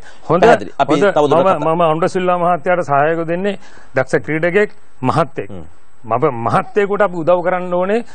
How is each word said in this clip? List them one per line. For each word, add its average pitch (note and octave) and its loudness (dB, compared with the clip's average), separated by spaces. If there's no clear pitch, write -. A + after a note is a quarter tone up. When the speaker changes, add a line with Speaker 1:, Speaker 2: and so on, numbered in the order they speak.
Speaker 1:
හොඳ, E3+ 4
Speaker 2:
පැහැදිලි. - 4
අපි C#3 2
Speaker 1:
හොඳ, F3+ 4
Speaker 2:
තවදුරටත් D#3 4
Speaker 1:
මම, D3+ -2
මම E3 2
අනුර E3 2
සිල්වා F3+ 0
මහත්තයාට F3 0
සහයෝග D#3 2
දෙන්නේ F#3+ -2
දක්ෂ C3 0
ක්‍රීඩකයෙක් E3 0
මහත්තයෙක්. C3 -2
Speaker 2:
හ්ම්. F2 -10
Speaker 1:
මම A#2 -2
මහත්තයෙකුට F#3+ 0
අපි F3+ 0
උදව් F3 2
කරන්න F3+ -2
ඕනේ G3 0